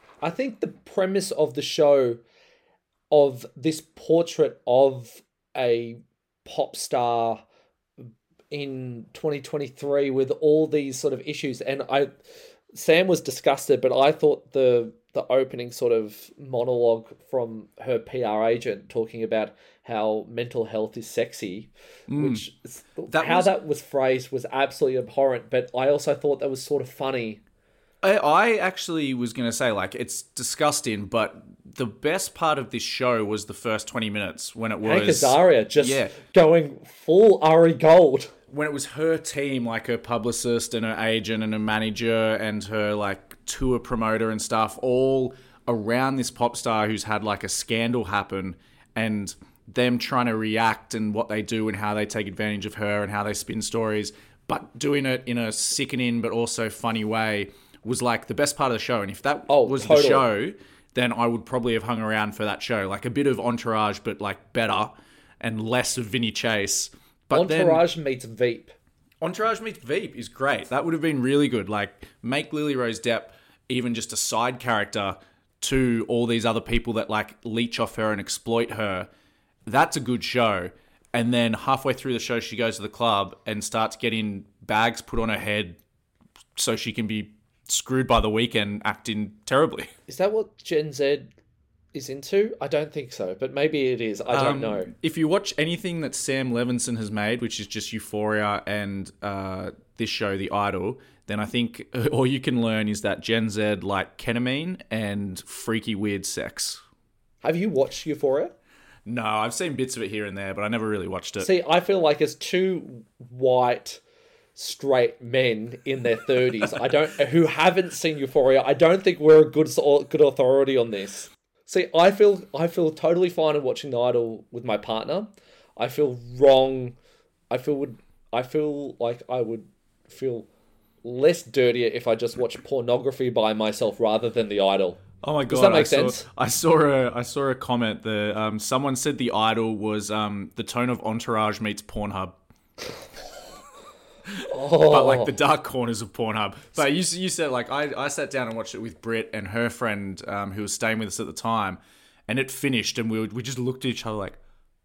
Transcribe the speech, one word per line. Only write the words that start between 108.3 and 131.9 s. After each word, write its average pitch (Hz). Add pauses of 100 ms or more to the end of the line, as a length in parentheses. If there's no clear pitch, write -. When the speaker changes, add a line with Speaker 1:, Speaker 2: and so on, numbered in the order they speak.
Speaker 2:
No, 117
I've 107
seen 175
bits 131
of 117
it 98
here 107
and 98
there, 98
but 101
I 104
never 110
really 98
watched 92
it. 98
Speaker 1:
See, 180
I 170
feel 190
like 151
as 139
two 185 (140)
white 127 (540)
straight 127
men 120
in 135
their 117
thirties. 127
I 123
don't, 147
who 151
haven't 170
seen 156
Euphoria. 131
I 139
don't 170
think 175
we're 156
a 151
good 151
s-, - (320)
good 151
authority 135
on 117
this. 98 (380)
See, 180
I 175
feel, 202 (120)
I 160
feel 165
totally 175
fine 156
in 147
watching 127
The 123
Idol 120
with 117
my 110
partner. 120 (500)
I 127
feel 127 (200)
wrong. 131 (580)
I 123
feel 147
would, 135 (340)
I 123
feel 143
like 117
I 127
would 113 (440)
feel 120 (560)
less 135
dirtier 123